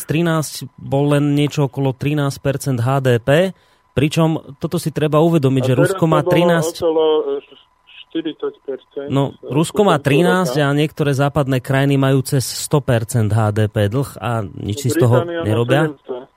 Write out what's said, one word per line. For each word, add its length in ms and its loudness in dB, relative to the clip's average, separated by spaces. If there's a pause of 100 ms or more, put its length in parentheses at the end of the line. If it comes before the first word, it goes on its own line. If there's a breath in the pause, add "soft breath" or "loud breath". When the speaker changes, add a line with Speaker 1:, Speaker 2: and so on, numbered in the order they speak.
Speaker 1:
trinásť 480 -2 (240)
bol 320 0
len 240 2
niečo 320 0
okolo 240 -2
trinásť 480 -2
percent 400 -4
H 240 0
D 160 4
P, 320 2 (460 soft breath)
pričom 680 0
toto 160 -4
si 160 -6
treba 240 2
uvedomiť, 460 4
Speaker 2:
A 20 0
Speaker 1:
že 80 2
Speaker 2:
teraz 80 4
Speaker 1:
Rusko 240 0
má 160 2
Speaker 2:
to 60 -6
bolo 80 2
Speaker 1:
trinásť. 380 2 (100)
Speaker 2:
okolo, 180 2
e, 640 -2 (420)
štyridsať 520 -8
percent, 480 -12
Speaker 1:
No, 320 -2
Speaker 2:
e, 100 -14
Speaker 1:
Rusko 320 0
má 140 2
Speaker 2:
počas 80 -4
toho 80 -2
Speaker 1:
trinásť 480 2
Speaker 2:
roka. 80 2
Speaker 1:
a 80 0
niektoré 400 -2
západné 480 0
krajiny 320 2
majú 260 2
cez 220 -2
sto 340 -2
percent 540 0
H 80 2 (100)
D 160 0
P 220 0
dlh 220 -4 (100)
a 240 -4
nič 400 -8
si 80 -2
z 80 0
toho 240 4
Speaker 2:
Británia 180 -6
má 60 -4
Speaker 1:
nerobia. 400 2
Speaker 2:
sedemsto. 260 -12 (220)